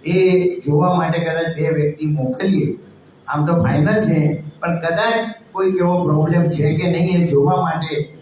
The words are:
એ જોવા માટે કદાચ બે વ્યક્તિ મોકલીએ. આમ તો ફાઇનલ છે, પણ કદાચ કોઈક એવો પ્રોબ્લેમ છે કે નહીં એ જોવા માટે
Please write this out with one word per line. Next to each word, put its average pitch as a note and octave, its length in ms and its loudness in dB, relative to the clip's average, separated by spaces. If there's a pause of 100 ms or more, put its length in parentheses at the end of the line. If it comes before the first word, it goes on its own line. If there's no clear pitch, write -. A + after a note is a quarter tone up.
એ F3+ 540 2
જોવા D3+ 340 2
માટે E3+ 260 0
કદાચ E3 360 -2
બે D3+ 140 -2
વ્યક્તિ D3+ 360 -2
મોકલીએ. D3 760 -2 (480)
આમ D3+ 180 -2
તો E3+ 180 0
ફાઇનલ D3+ 380 2
છે, D3+ 420 0 (160)
પણ E3+ 200 -4
કદાચ G#3+ 440 -2 (280)
કોઈક F#3+ 240 -2
એવો F3+ 280 0
પ્રોબ્લેમ D#3 460 2
છે D3+ 260 0
કે F3 160 0
નહીં E3+ 320 2
એ D#3+ 40 0
જોવા C#3+ 280 2
માટે D#3 680 -4